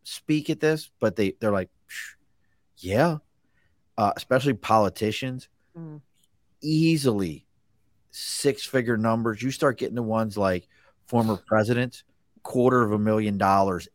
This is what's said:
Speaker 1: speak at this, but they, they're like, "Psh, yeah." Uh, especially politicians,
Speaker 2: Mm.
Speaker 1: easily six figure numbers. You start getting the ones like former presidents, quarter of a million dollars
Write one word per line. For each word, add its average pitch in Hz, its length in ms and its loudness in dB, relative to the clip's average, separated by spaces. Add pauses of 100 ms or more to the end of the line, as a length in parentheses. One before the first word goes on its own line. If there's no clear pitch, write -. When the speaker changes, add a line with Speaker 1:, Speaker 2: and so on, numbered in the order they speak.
Speaker 1:
speak - 460 -4
at 156 100 -4
this, 156 300 0 (100)
but 107 160 0
they, 101 240 0
they're 107 120 0
like, 92 180 -2 (180)
"Psh, - 280 -16 (600)
yeah." 139 400 0 (800)
Uh, 101 180 2
especially 131 380 0
politicians, 110 960 0 (280)
Speaker 2:
Mm. 156 240 -16 (600)
Speaker 1:
easily 139 840 0 (680)
six - 540 -4
figure 120 320 0
numbers. 113 460 0
You 131 80 -2
start 131 260 0
getting - 180 -6
the 123 80 -4
ones 110 340 -2
like 95 300 0 (380)
former 110 320 0
presidents, 120 680 -2 (400)
quarter 127 380 2
of 107 100 2
a 107 60 2
million 107 400 0
dollars 98 580 2